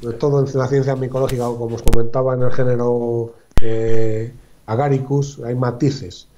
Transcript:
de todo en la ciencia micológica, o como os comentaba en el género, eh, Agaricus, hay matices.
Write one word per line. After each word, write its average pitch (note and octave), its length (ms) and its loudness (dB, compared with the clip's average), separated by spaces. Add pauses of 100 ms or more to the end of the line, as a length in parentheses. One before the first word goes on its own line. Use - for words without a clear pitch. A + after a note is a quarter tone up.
de A#2 100 -8
todo C#3 320 0
en C#3 100 -10
la C3 120 -2
ciencia C3+ 280 -2
micológica, B2+ 540 -4
o A#2+ 80 -8
como A#2 200 -8
os A2+ 40 -14
comentaba B2+ 540 2
en B2+ 80 -2
el B2 80 4
género, A#2+ 800 -2 (260)
eh, A2+ 720 4 (360)
Agaricus, C#3 760 -4
hay A#2+ 120 -6
matices. B2 720 -4 (100)